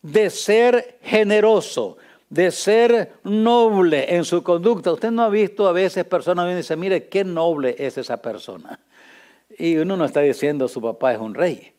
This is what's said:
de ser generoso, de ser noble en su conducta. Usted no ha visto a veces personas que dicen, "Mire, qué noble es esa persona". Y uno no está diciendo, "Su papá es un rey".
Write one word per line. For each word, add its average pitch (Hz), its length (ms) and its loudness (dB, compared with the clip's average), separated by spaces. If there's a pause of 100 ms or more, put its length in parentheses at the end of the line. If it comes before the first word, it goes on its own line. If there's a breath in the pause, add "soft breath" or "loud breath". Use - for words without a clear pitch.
de 175 260 2
ser 240 720 0
generoso, 208 960 0 (320 soft breath)
de 175 220 2
ser 226 640 2 (100)
noble 202 920 2
en 175 80 0
su 175 200 -2
conducta. 175 500 0
Usted 220 160 -4
no 233 140 0
ha 220 60 2
visto 202 380 0
a 180 40 4
veces 180 340 0
personas 175 420 -2
que 180 80 -4
dicen, 160 240 -6
"Mire, 185 280 -2
qué 196 160 -2
noble 160 540 -2
es 139 200 -8
esa 120 240 -8
persona". - 580 -14 (760 soft breath)
Y 170 200 0
uno 180 200 -2
no 165 80 0
está 139 160 -2
diciendo, 143 460 -2
"Su 120 140 -8
papá 117 320 -2
es 107 60 -6
un 110 140 -10
rey". 156 460 -4